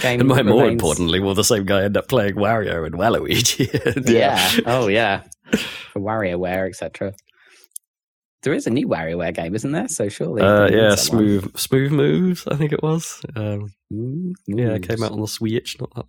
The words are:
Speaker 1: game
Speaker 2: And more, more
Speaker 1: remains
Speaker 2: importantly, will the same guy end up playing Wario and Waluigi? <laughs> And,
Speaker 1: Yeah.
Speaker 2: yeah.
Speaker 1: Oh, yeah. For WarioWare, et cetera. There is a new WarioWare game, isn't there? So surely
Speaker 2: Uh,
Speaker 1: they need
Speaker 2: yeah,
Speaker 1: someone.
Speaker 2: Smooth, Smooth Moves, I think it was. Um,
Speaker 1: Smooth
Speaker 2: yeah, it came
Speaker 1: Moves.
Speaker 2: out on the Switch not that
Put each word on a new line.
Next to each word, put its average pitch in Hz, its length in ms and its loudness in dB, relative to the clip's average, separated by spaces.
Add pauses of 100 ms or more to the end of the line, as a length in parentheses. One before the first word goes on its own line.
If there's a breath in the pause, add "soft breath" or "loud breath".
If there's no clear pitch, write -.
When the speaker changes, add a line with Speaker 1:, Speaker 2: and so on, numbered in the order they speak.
Speaker 1:
game 123 180 0
Speaker 2:
And 127 80 4
more, 135 160 4
more 120 200 6
Speaker 1:
remains 113 100 4
Speaker 2:
importantly, 87 480 0
will 98 120 0
the 101 120 2
same 101 200 2
guy 98 180 2
end 101 120 0
up 95 140 -2
playing 104 260 0
Wario 101 500 0
and 78 100 -8
Waluigi? 107 760 0 (160)
<laughs> 131 100 0
And, 131 140 -2
Speaker 1:
Yeah. 117 280 4 (160)
Speaker 2:
yeah. - 120 2
Speaker 1:
Oh, 120 240 2
yeah. 101 340 0 (720 loud breath)
For 104 80 -6
WarioWare, 95 680 -2
et 90 80 -10
cetera. 98 380 -8 (1300 soft breath)
There 139 100 -2
is 277 140 -4
a - 20 0
new 139 180 0
WarioWare 85 460 -2
game, 85 220 -4
isn't 139 160 -4
there? 190 160 -4
So 104 220 -4
surely 120 340 -4
Speaker 2:
Uh, 104 240 6
Speaker 1:
they - 80 4
need - 20 4
Speaker 2:
yeah, 107 180 6
Speaker 1:
someone. 107 300 2
Speaker 2:
Smooth, 101 320 0
Smooth 135 340 0
Moves, 160 560 0
I - 80 -2
think 147 160 -2
it - 120 -2
was. 160 380 -4 (140)
Um, 104 380 -6 (180)
Speaker 1:
Smooth 143 440 -6 (100)
Speaker 2:
yeah, 110 300 -2
it 98 80 -4
came 110 160 -4
Speaker 1:
Moves. 110 40 -2
Speaker 2:
out 107 80 -2
on 107 100 -6
the 107 60 -4
Switch - 540 -4
not - 140 -10
that - 140 -10